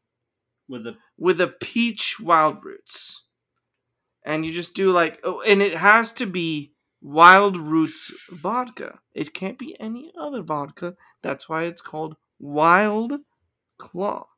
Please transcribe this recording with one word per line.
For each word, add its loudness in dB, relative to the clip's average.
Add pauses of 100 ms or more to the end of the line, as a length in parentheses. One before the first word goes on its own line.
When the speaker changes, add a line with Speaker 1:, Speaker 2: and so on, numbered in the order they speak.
(680)
Speaker 1:
With -14
the -14 (220)
Speaker 2:
with 0
a 2
peach -4
Wild 2
Roots. -10 (960)
And -6
you -8
just -10
do, 2
like, 0
oh, -6
and 4
it -2
has 4
to -6
be -6 (280)
Wild 8
Roots -2 (160)
vodka. -8 (160)
It -10
can't -10
be -14
any -14
other -10
vodka. -8 (280)
That's -10
why -4
it's -10
called -12 (240)
Wild 2 (640)
Claw. -8 (100)